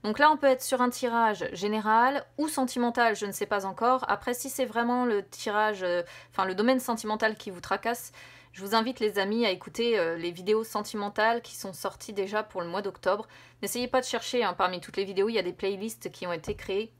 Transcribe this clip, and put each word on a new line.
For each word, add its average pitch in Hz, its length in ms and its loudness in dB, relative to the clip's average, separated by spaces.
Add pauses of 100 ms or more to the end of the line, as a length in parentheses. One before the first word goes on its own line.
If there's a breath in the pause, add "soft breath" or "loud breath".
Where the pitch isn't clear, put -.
Donc 214 160 -2
là, 294 120 8
on 294 60 4
peut 285 100 2
être 254 140 4
sur 240 200 0
un 247 80 4
tirage 233 640 0
général 214 720 2 (120)
ou 302 100 0
sentimental, 240 680 2
je 214 100 -6
ne 196 60 -6
sais 202 140 -4
pas 196 200 -2
encore. 240 440 2
Après, 240 240 0
si 262 160 -6
c'est 262 160 -2
vraiment 240 400 0
le 208 200 0
tirage, 214 580 0
euh, 175 200 0 (280 loud breath)
enfin 190 140 0
le 190 100 -2
domaine 247 240 4
sentimental 220 560 -2
qui - 140 -12
vous 175 120 -12
tracasse, 226 500 -4 (420 loud breath)
je 180 80 -14
vous 196 140 -2
invite 226 240 2
les 208 200 2
amis 220 260 2
à 196 60 2
écouter, 226 480 0
euh, 165 180 0
les 175 140 -4
vidéos 202 320 0
sentimentales 214 800 0
qui - 140 -18
sont 190 180 -10
sorties - 400 -8
déjà 202 300 -2
pour 196 180 -8
le 170 60 -4
mois 185 140 -4
d'octobre. 202 460 -2 (340 loud breath)
N'essayez 240 260 -2
pas 262 140 2
de 254 40 -8
chercher, 240 380 -2
hein, 185 100 0
parmi 180 280 0
toutes - 160 -8
les 190 80 0
vidéos, 196 240 2
il 226 60 -2
y 202 40 4
a 180 40 0
des 180 100 -4
playlists 202 580 -6
qui - 160 -10
ont 175 60 -2
été 156 220 -6
créées 208 440 -4